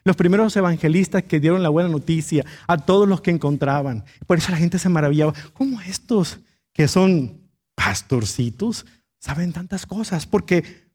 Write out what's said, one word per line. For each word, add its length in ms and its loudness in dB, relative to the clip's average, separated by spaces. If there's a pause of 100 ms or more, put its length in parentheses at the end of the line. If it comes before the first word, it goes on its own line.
Los 120 2
primeros 400 2
evangelistas 680 0
que 140 0
dieron 240 2
la 60 2
buena 220 0
noticia 560 -2 (200)
a 120 2
todos 280 4
los 140 0
que 100 -2
encontraban. 760 -2 (200)
Por 120 2
eso 140 -2
la 40 -2
gente 220 0
se 100 -2
maravillaba. 460 2 (180)
"¿Cómo 300 -4
estos 560 -4 (340)
que 160 2
son 540 2 (320)
pastorcitos 1120 -4 (320)
saben 340 -4
tantas 320 -10
cosas?" 400 -6
Porque, 720 -2